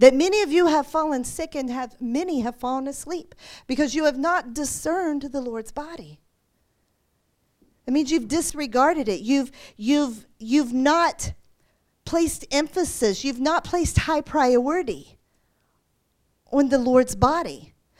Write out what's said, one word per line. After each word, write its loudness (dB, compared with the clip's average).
That 12
many 2
of 0
you 4
have 2
fallen -2
sick -10
and -4
have, -6
many -2
have -4
fallen -6
asleep -10
because 0
you 2
have 0
not -2
discerned -4
the -6
Lord's -10
body. -14
It -4
means 0
you've 0
disregarded 0
it. -2
You've, 0
you've, 0
you've 0
not 0
placed -2
emphasis. -2
You've -4
not 0
placed 0
high -2
priority 0
on 2
the 4
Lord's 4
body. -2